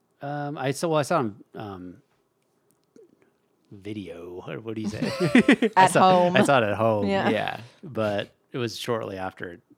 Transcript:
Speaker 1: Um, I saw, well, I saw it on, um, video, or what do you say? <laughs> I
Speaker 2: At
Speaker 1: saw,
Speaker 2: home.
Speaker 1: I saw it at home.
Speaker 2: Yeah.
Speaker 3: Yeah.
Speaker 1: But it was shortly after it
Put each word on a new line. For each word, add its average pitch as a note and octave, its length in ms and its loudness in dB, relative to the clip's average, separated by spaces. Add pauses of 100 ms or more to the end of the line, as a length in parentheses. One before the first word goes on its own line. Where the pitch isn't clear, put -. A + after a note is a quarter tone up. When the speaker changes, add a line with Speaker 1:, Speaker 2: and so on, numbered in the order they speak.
(220)
Speaker 1:
Um, C#3+ 360 -8
I C#3 140 -2
saw, E3+ 160 -4
well, D#3 100 2
I D3 40 4
saw E3+ 140 -2
it - 40 2
on, A2 160 -4 (180)
um, F#2 420 -14 (1800)
video, F2+ 760 -12
or C#3 140 -10
what A2 140 -10
do A2 80 -6
you G#2+ 60 -6
say? - 120 -8
<laughs> A3 760 2
I F#3 80 8
Speaker 2:
At F3+ 80 6
Speaker 1:
saw, F#3 180 6
Speaker 2:
home. F3+ 260 4
Speaker 1:
I - 60 6
saw C#3+ 160 4
it A2+ 60 4
at G2+ 120 0
home. G#2+ 300 2
Speaker 2:
Yeah. G2 240 0
Speaker 3:
Yeah. G#2 300 -2 (220)
Speaker 1:
But G#2+ 480 -4 (220)
it C#3+ 60 -6
was A#2 200 -4
shortly A2 380 -4
after F#2 360 -8
it F2 80 -18 (180)